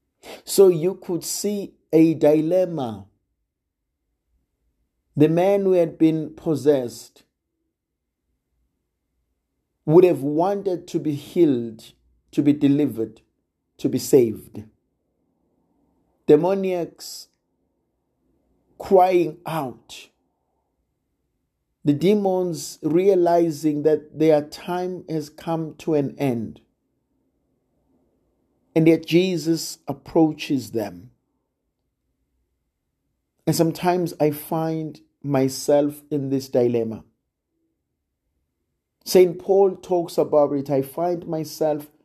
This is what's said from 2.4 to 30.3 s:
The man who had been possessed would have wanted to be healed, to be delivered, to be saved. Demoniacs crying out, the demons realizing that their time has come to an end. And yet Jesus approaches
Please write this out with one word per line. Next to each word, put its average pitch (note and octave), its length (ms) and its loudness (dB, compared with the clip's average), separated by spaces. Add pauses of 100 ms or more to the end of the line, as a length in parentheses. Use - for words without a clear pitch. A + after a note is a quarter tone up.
The D3+ 120 4
man F#3+ 320 2
who F#3+ 100 0
had E3+ 260 0
been D#3+ 380 0
possessed C3+ 880 -2 (2500)
would E3 180 8
have D#3+ 180 2
wanted F3+ 680 -4
to E3 100 -6
be D3 140 -4
healed, B2 800 -2 (380)
to C#3+ 120 -2
be C#3+ 80 4
delivered, C#3 680 0 (560)
to - 100 -6
be B2 100 -2
saved. A2+ 680 0 (1600)
Demoniacs F3+ 1000 0 (1500)
crying F3+ 680 2
out, - 640 -10 (1700)
the D3 100 2
demons F#3 880 -2
realizing E3+ 1000 2
that D3+ 340 0
their D3+ 240 4
time F3+ 680 -10
has D3+ 220 -8
come D#3+ 460 -8
to - 180 -4
an C#3 240 -2
end. A#2+ 440 -6 (2250)
And D#3+ 120 4
yet D#3+ 180 2
Jesus E3 720 -2 (100)
approaches D3+ 840 -2